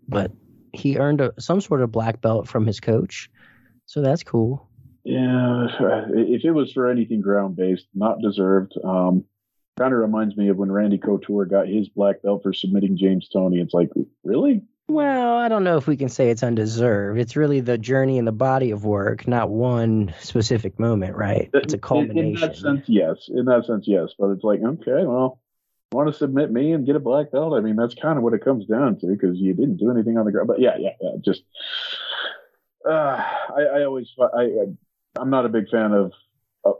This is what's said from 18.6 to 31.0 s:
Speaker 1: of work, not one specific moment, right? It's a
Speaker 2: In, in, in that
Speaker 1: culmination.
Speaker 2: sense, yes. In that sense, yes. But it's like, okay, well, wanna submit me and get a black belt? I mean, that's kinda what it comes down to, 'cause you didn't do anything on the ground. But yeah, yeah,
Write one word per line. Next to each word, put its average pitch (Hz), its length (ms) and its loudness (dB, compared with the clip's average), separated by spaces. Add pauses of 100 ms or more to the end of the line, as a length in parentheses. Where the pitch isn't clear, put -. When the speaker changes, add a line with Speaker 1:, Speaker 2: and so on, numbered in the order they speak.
Speaker 1:
of 104 160 -4
work, 104 400 -2
not 117 240 0
one 113 720 0
specific 110 580 -2
moment, 107 380 0
right? - 360 0
It's 139 220 2
a - 20 0
Speaker 2:
In, 139 340 0
in, 110 80 -2
in 156 160 0
that - 60 -6
Speaker 1:
culmination. 160 140 -2
Speaker 2:
sense, 143 320 -2
yes. 92 420 0
In 123 160 -2
that 123 220 4
sense, 107 200 -2
yes. 90 320 0
But 98 120 0
it's 95 140 -4
like, 104 180 2
okay, 139 420 -2
well, 127 340 -2 (540)
wanna 147 200 0
submit 139 380 -2
me 135 220 0
and 151 120 0
get 143 120 2
a 151 40 -2
black 139 300 0
belt? 151 240 -2
I 120 60 2
mean, 107 160 0
that's 120 180 -2
kinda 175 260 -2
what 117 140 2
it 104 100 -2
comes 123 220 0
down 110 340 0
to, 92 160 0
'cause 90 200 0
you 95 180 0
didn't 107 220 0
do 101 140 0
anything 113 280 0
on 110 60 0
the 104 80 0
ground. 104 160 0
But - 120 0
yeah, 123 180 4
yeah, 95 220 -4